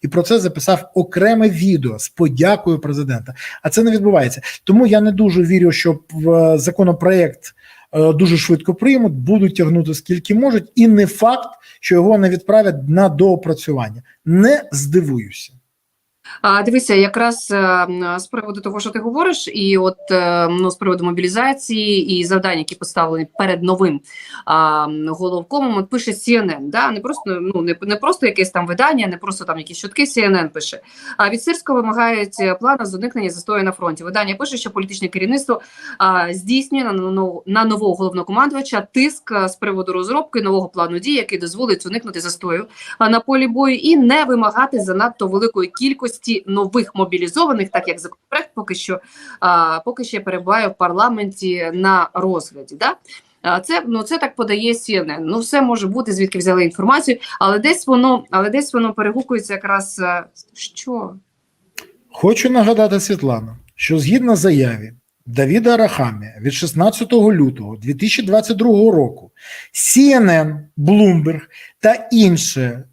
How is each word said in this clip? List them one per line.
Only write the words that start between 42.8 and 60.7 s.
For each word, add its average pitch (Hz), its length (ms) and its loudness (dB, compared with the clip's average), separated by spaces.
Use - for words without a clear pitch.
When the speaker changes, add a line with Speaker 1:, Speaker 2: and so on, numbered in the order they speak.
Speaker 2:
а, 226 100 2
на 226 120 2
полі 262 280 0
бою 262 280 0
і 320 200 2
не 277 280 4
вимагати 240 560 0
занадто 196 460 -2
великої 196 520 -2
кількості 262 380 -4
нових 196 480 -2
мобілізованих, 190 760 -2
так 180 200 -6
як 165 120 -8
законопроект - 540 -10
поки 196 200 -8
що, 185 260 -8
а, 165 440 2
поки 240 200 -8
ще 220 160 -8
перебуває 190 480 -2
в 190 60 -8
парламенті 190 1000 -2
на 185 400 2
розгляді, 170 600 -6
да? 240 220 -4
А, 180 180 0
це, 330 260 -4
ну, 226 160 -4
це 320 160 -4
так 277 180 -6
подає 220 360 -2
C 226 180 -6
N 185 140 -2
N. 156 160 -8
Ну, 165 180 -4
все 269 240 0
може 233 240 0
бути, 220 260 -4
звідки 190 260 -2
взяли 180 260 2
інформацію, 240 540 0
але 202 180 2
десь 311 280 -2
воно, 254 440 2
але 190 200 0
десь 285 220 -2
воно 226 220 -2
перегукується 220 580 -4
якраз, 196 460 -6
а, 175 260 -4
що? 214 600 -10